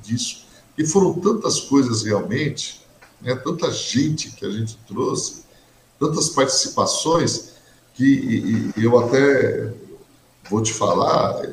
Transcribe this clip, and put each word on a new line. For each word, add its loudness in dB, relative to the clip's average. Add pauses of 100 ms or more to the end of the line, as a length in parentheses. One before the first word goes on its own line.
disso." -6 (320)
E 0
foram 4
tantas 0
coisas 2
realmente, -4 (400)
né, -4
tanta -4
gente -2
que -14
a -4
gente -6 (120)
trouxe, -4 (580)
tantas -2
participações, 0 (440)
que -2
e, 2
e 2
eu 6
até 2 (800)
vou 0
te -2
falar, 0 (120)